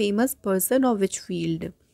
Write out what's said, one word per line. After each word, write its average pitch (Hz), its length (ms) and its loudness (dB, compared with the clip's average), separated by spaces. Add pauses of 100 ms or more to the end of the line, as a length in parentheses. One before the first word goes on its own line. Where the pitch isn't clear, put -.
famous 208 360 0 (100)
person 196 320 2
of 247 220 2
which 190 160 0
field? 165 540 -4 (240)